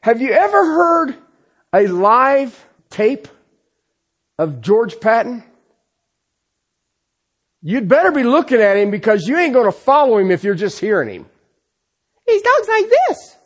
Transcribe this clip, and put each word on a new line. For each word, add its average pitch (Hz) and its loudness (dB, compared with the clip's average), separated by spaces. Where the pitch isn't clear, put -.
Have 233 0
you 262 -4
ever 403 2
heard 330 -2
a 202 2
live 240 0
tape 220 -4
of 151 -4
George 208 -2
Patton? 226 -2
You'd 208 -6
better 311 2
be 294 -2
looking 254 0
at 202 2
him 202 0
because 208 -2
you 247 -2
ain't 339 0
gonna 240 2
follow 269 2
him 190 0
if 175 -2
you're 202 -2
just 185 -6
hearing 185 -2
him. 90 -14
He 440 2
talks 480 0
like 440 -2
this. 622 -2